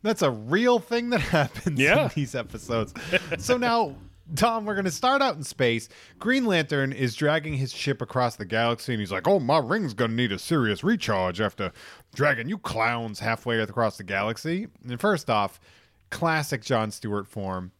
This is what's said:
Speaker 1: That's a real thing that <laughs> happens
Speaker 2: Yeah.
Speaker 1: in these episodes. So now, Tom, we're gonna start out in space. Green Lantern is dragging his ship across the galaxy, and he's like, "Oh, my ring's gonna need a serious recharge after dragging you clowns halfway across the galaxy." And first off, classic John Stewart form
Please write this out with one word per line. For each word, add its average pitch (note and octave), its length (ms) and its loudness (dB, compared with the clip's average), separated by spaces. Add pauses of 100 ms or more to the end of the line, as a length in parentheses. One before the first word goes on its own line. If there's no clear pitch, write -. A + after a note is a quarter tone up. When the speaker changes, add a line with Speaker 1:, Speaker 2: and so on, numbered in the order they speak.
Speaker 1:
That's G#3 220 0
a D3 80 4
real F3 480 2
thing A#3+ 320 -2
that A#3 100 2
<laughs> - 0 -
happens C#3+ 580 0
Speaker 2:
Yeah. F#3 260 6
Speaker 1:
in - 120 0
these C#3+ 180 -4
episodes. A2+ 600 -4 (440)
So B3 200 0
now, A#3 360 0 (400)
Tom, A3+ 300 2
we're G#3 100 -2
gonna F#3+ 160 0
start B3+ 300 2
out B3 160 2
in D3+ 80 -10
space. A#2 460 0 (280)
Green B3+ 280 2
Lantern D3 460 2
is B2 220 -2
dragging D3+ 400 0
his C3 160 -2
ship - 300 -2
across B2 360 -2
the G#2 100 -8
galaxy, A#2 480 0
and A2 60 -2
he's F#2+ 120 -4
like, F#2+ 160 0
"Oh, G3 100 6
my C#3+ 200 2
ring's D3 360 0
gonna A2+ 200 0
need A#2 180 0
a F#2+ 80 -4
serious A#2 420 0
recharge G2 580 0
after G2 300 -2 (460)
dragging C3 320 2
you G#3 100 -6
clowns A2+ 640 -2
halfway A2+ 400 0
across G#2+ 380 0
the - 60 -12
galaxy." A2+ 640 -2 (200)
And B2 100 -6
first G3 320 0
off, G#2 300 0 (500)
classic D#3 520 -2
John A2 280 0
Stewart G2+ 380 -6
form F#2 520 -6